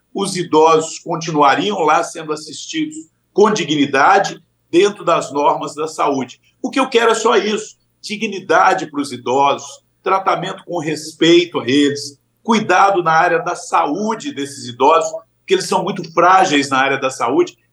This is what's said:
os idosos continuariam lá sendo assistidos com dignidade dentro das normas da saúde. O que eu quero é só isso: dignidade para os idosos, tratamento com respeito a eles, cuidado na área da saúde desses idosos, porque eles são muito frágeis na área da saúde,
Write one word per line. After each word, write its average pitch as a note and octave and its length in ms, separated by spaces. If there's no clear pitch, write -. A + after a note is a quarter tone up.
os G3 220
idosos D#3+ 640
continuariam D#3+ 840
lá D#3+ 240
sendo D#3+ 280
assistidos - 640
com G#3 180
dignidade D#3+ 880
dentro G3 340
das D#3+ 280
normas D3 420
da D#3 140
saúde. C#3 500
O B3+ 100
que - 80
eu C4 100
quero A3+ 240
é - 20
só - 220
isso: G3+ 420
dignidade F#3+ 880
para C#3+ 100
os C3+ 120
idosos, B2+ 680
tratamento F#3+ 640
com F3 140
respeito E3 840
a A2+ 60
eles, C#3+ 540
cuidado G3 600
na D#3+ 100
área E3 260
da F3 160
saúde E3+ 800
desses B2 340
idosos, D3 420
porque - 160
eles F#3 120
são F#3 160
muito F#3 300
frágeis E3+ 560
na C3+ 100
área C3+ 220
da C3 100
saúde, C3+ 460